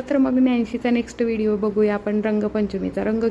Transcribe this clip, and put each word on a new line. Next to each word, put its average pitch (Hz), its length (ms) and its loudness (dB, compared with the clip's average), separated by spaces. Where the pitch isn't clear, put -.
तर 285 80 2
मग 262 220 2
नॅन्सीचा 240 500 2
नेक्स्ट 233 320 -2
व्हिडिओ 214 360 0
बघूया 208 360 2
आपण 208 320 -2
रंगपंचमीचा, 208 760 -2
रंग 220 280 0